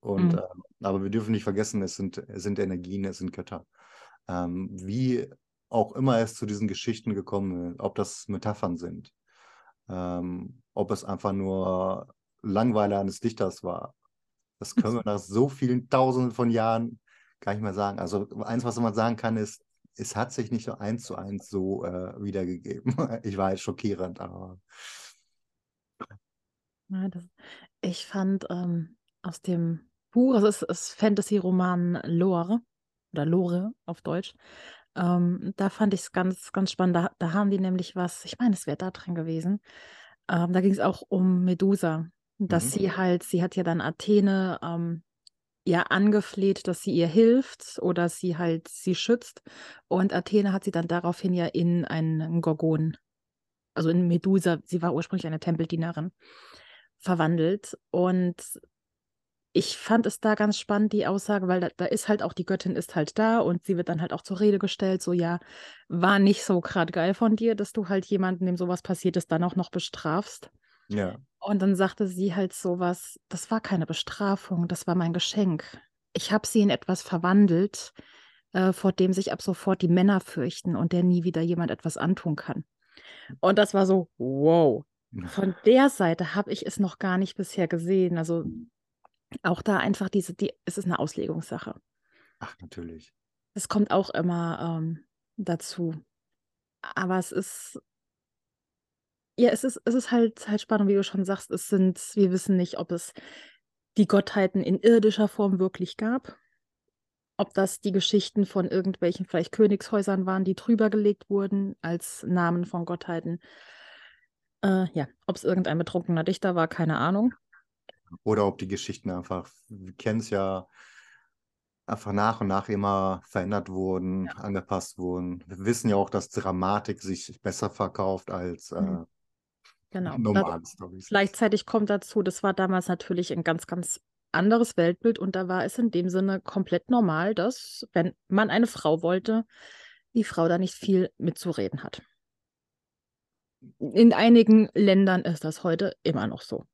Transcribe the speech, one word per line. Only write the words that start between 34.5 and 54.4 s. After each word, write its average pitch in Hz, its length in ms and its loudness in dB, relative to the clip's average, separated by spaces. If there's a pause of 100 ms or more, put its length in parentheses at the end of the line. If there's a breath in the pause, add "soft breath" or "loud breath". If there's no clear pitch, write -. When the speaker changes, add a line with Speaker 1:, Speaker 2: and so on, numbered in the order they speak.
Speaker 2:
ähm, 175 600 0
da 196 140 0
fand 202 240 2
ich's - 180 -8
ganz, 185 400 -2
ganz 190 200 0
spannend. 185 240 2
Da, 175 220 0
da 170 140 -2
haben 202 180 2
die 196 100 0
nämlich 185 360 -2
was, 180 280 -4
ich - 140 -14
meine, 240 160 4
es - 120 -8
wär 147 100 -2
da 185 140 -6
drin - 240 -8
gewesen. 165 460 -2 (720 loud breath)
Ähm, 175 220 2
da 180 80 4
ging's 190 200 4
auch - 280 0
um 185 360 4
Medusa, 175 600 2 (320)
dass 175 340 0
Speaker 1:
Mhm. - 0 -
Speaker 2:
sie 190 240 0
halt, 180 280 2
sie 175 180 0
hat 180 140 -2
ja 180 80 0
dann 170 160 0
Athene, 190 840 2
ähm, 170 420 -4 (640)
ja 175 180 4
angefleht, 196 840 2
dass 175 140 -4
sie - 100 -2
ihr 170 160 2
hilft 226 720 4
oder 175 280 2
sie 170 280 -4
halt 165 300 -2
sie - 280 -4
schützt. - 460 -2 (460 loud breath)
Und 190 260 2
Athene 196 380 2
hat 190 120 -2
sie 196 80 -2
dann 170 160 -2
daraufhin 175 460 -2
ja 175 120 0
in 175 400 2
einen 160 560 -2
Gorgon, 160 540 0 (800)
also 160 160 0
in 175 180 4
Medusa, 175 580 2